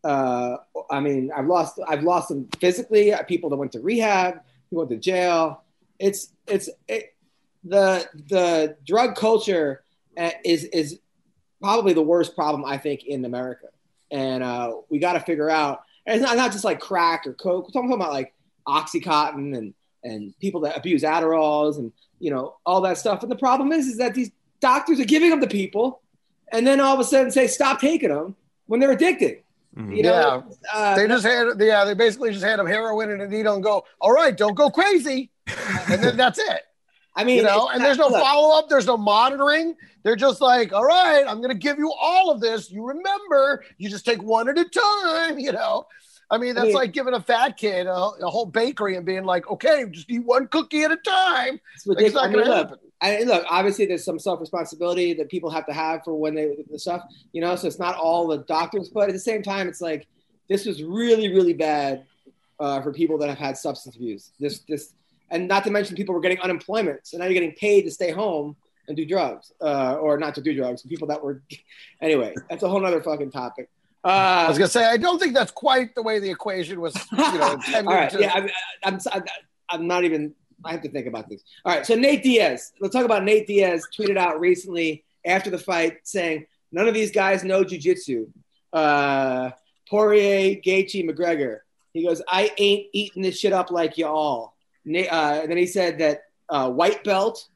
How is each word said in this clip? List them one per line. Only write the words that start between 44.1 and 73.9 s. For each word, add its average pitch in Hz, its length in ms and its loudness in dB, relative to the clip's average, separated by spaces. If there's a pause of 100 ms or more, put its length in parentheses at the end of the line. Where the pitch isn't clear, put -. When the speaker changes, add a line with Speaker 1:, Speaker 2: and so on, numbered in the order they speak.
Speaker 3:
one 226 260 0
at 285 120 0
a 339 60 2
time," 339 760 0
you 269 120 -4
know? - 360 -4 (420)
I - 80 2
mean, 247 140 -2
Speaker 1:
I - 20 -6
Speaker 3:
that's 240 140 0
Speaker 1:
mean, 208 80 4
Speaker 3:
like 254 180 0
giving 262 220 -2
a 202 60 -4
fat 240 360 2
kid 185 300 -2
a, 185 60 -2
a 180 360 -2
whole 214 160 -2
bakery 202 520 -2
and 175 80 -10
being 190 200 -4
like, 180 240 -2
"Okay, 285 400 0
just 165 220 -18
eat 240 120 -4
one 247 240 2
cookie 311 360 -2
at 311 80 2
a 330 60 0
time." 339 600 0 (140)
Speaker 1:
It's - 140 -12
Speaker 3:
Like, 196 140 2
it's 214 120 6
Speaker 1:
ridiculous. - 0 -
Speaker 3:
not 269 100 2
Speaker 1:
I - 40 0
mean, 208 120 2
Speaker 3:
gonna 247 100 4
Speaker 1:
look, 214 200 2
Speaker 3:
happen. - 100 -20 (220)
Speaker 1:
I, 208 220 0
look, 185 260 2
obviously 196 360 2
there's 175 200 -4
some 165 120 -4
self-responsibility 170 1000 -4
that 147 140 -6
people 170 220 -6
have 160 160 -6
to 147 60 -8
have 160 320 -4
for 165 100 -6
when 156 180 -4
they, 151 220 -4 (160)
the 151 80 -12
stuff, 175 240 -6 (300)
you 165 80 -6
know, 175 160 -2
so 175 100 -6
it's 143 100 -8
not 180 200 -4
all 170 280 0
the 156 140 -2
doctors, 170 500 -4
but 202 200 0
at 185 40 -4
the 190 60 -8
same 214 240 -4
time, 196 240 -6
it's 175 140 -12
like, 156 260 -6 (400)
this 202 180 -2
was 160 160 -6
really, 220 460 2
really 180 260 4
bad, 143 520 -2 (540)
uh, 139 220 -4
for 139 120 -6
people 156 240 0
that 147 100 -2
have 139 100 -6
had 139 200 -6
substance 131 400 -10
abuse. 113 420 -12
This, 143 200 -6
this, - 340 -10 (360)
and 175 180 -4
not 196 180 0
to 208 60 -2
mention 196 260 -2
people 196 180 -4
were 165 60 -2
getting 180 180 0
unemployment. 180 640 -4
So - 140 -16
now 175 80 -8
you're 185 80 0
getting 175 180 -2
paid 208 320 2
to 160 80 -6
stay 170 200 -4
home 160 440 -4 (320)
and 151 80 -10
do 156 100 -4
drugs, 156 460 -4 (100)
uh, 139 340 -2
or 151 220 0
not 147 180 -6
to 147 60 -10
do 151 140 -2
drugs. 123 280 -6
People 151 260 -10
that 147 120 -6
were, 139 220 -10 (280)
<laughs> - 300 -20
anyway, 135 320 0 (160)
that's 170 140 -6
a 180 60 0
whole 196 100 0
nother 180 240 0
fucking 147 280 -6
topic. 123 380 -12 (360)